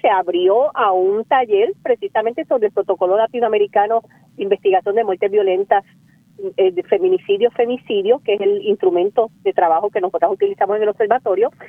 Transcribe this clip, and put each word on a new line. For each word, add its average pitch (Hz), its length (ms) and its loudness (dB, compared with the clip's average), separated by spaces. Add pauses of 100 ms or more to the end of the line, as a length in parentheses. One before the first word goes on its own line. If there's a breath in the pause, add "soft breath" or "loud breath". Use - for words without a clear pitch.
se - 80 2
abrió 185 640 0
a 214 160 0
un 196 320 0
taller 262 480 2 (100)
precisamente 240 600 -4
sobre 233 220 0
el - 60 -4
protocolo 190 440 0
latinoamericano 220 880 0 (340 soft breath)
de - 60 -10
investigación 196 520 0
de 226 100 2
muertes 196 260 -2
violentas, 196 540 0 (720 soft breath)
eh, - 140 2
de 175 140 -4
feminicidio, 190 640 0
femicidio, 233 720 -2
que 208 140 -4
es 202 60 -2
el 202 240 0
instrumento 214 640 0 (140)
de 196 100 -2
trabajo 175 380 0
que 208 100 -4
nosotras 180 300 0
utilizamos 202 460 -2
en 214 80 -2
el 214 60 2
observatorio, 226 600 0 (180 loud breath)